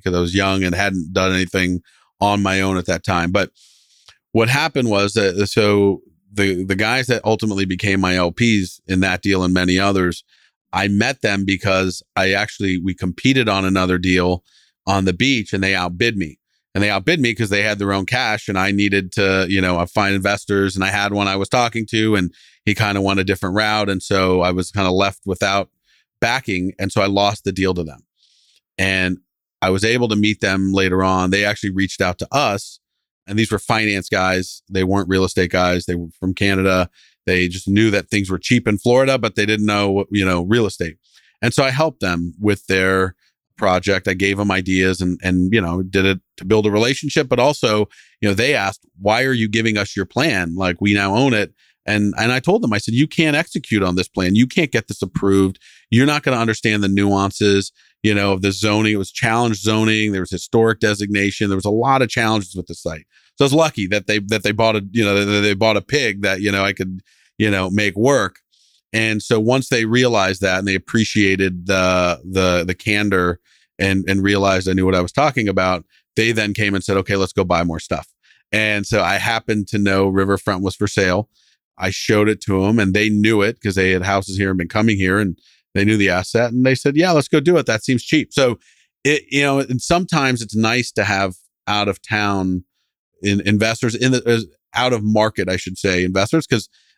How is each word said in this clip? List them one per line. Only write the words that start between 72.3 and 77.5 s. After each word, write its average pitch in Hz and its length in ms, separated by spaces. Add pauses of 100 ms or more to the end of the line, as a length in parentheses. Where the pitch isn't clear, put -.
the 92 80
candor 98 640 (400)
and, 95 300
and 98 160
realized 98 440
I 95 40
knew 92 140
what 92 100
I 90 60
was 90 100
talking 135 340
about, 92 380 (320)
they 113 160
then 107 220
came 104 200
and 92 80
said, 98 140
"Okay, 98 200
let's 95 180
go 98 100
buy 87 200